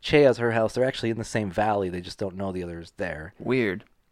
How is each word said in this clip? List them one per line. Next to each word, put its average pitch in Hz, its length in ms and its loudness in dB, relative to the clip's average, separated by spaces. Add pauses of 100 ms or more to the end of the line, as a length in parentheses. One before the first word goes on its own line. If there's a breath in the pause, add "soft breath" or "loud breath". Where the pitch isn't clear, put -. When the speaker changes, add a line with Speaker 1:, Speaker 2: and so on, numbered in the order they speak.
Speaker 1:
Che 147 200 6
has 127 160 8
her 117 140 0
house. 113 220 2
They're 123 120 2
actually 127 240 -2
in 113 80 -2
the 110 80 -4
same 107 240 -2
valley. 104 400 0
They 90 100 -6
just 95 200 -12
don't 92 180 -4
know 98 140 -4
the 92 120 -6
other's 85 340 -12
there. - 420 -8
Speaker 2:
Weird. 110 440 -2 (280)